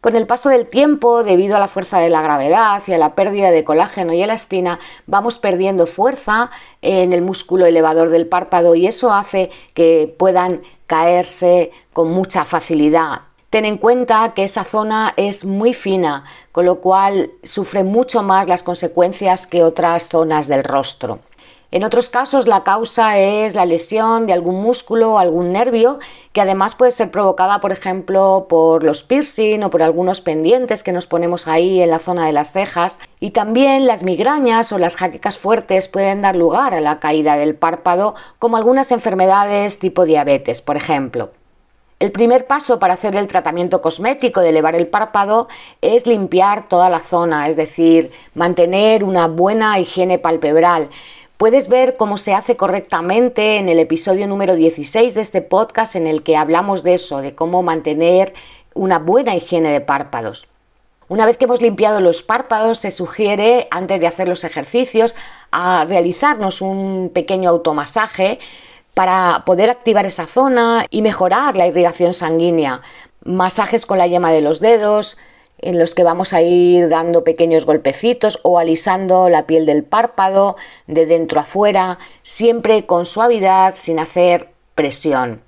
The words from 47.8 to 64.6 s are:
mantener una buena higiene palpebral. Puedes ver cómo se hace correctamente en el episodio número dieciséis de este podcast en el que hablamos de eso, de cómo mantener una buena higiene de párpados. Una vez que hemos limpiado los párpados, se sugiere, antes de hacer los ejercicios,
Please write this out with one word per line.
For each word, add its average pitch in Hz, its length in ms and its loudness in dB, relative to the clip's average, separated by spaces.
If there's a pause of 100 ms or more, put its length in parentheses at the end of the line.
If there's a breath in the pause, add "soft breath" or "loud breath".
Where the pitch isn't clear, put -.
mantener 185 720 0
una 175 240 0
buena 202 500 0
higiene 180 400 -2
palpebral. 160 720 0 (480 loud breath)
Puedes 254 320 2
ver 254 280 2
cómo 208 220 -2
se 196 160 -2
hace 196 200 -2
correctamente 202 1040 0
en 196 100 -2
el 165 120 4
episodio 185 480 -2
número 196 280 0
dieciséis 165 600 0
de 220 60 -2
este 190 200 -4
podcast - 540 -2
en 170 100 -2
el 156 160 -2
que 156 160 0
hablamos 170 460 0
de 180 100 2
eso, 156 280 -4
de 139 120 -10
cómo 175 300 -2
mantener 165 720 0 (400 loud breath)
una 185 240 0
buena 208 360 0
higiene 160 360 -2
de 143 100 0
párpados. 139 680 -6 (600)
Una 214 180 0
vez 233 120 4
que 254 80 0
hemos 240 140 0
limpiado 214 400 0
los 170 220 2
párpados, 226 560 -2
se 196 140 -8
sugiere, 208 800 0
antes 185 280 -4
de 165 60 0
hacer 175 220 -2
los 175 160 -4
ejercicios, 226 720 -2 (360 loud breath)